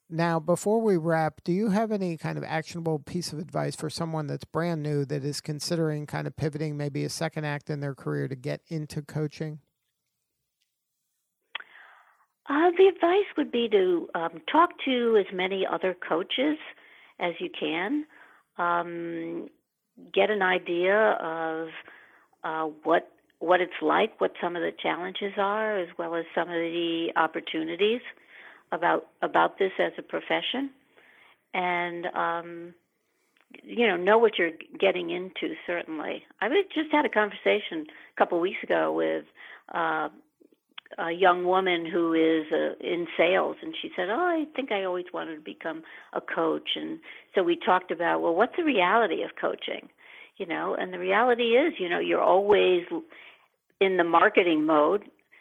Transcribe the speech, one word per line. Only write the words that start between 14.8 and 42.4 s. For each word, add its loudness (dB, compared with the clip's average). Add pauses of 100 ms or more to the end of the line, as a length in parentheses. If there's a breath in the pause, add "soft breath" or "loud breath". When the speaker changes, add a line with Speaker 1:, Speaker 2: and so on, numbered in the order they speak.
Speaker 2:
to 2
as 2
many -2
other -2
coaches -2 (640 loud breath)
as -2
you -6
can. -4 (520 soft breath)
Um, -4 (640)
get 4
an 0
idea 2 (100)
of, -4 (760 loud breath)
uh, -4 (200)
what, 2 (260)
what 4
it's -6
like, 2
what 0
some -2
of -4
the -2 (100)
challenges -6
are, 0
as -4 (100)
well -4
as -4
some -2
of -4
the -2
opportunities 0 (680 loud breath)
about, 0 (140)
about 2
this 2
as 0
a -10
profession. -4 (840 soft breath)
And, -2
um, -6 (880)
you 0
know, 2
know 6
what 4
you're 2 (280)
getting 0
into, -6 (100)
certainly. -8 (180)
I 0
was, 2
just -4
had 4
a -2
conversation 0 (280 loud breath)
a -18
couple 2
of 0
weeks -2
ago 0
with, -2 (480 loud breath)
uh, -2 (880)
a -2
young 4
woman 2
who 0
is, 2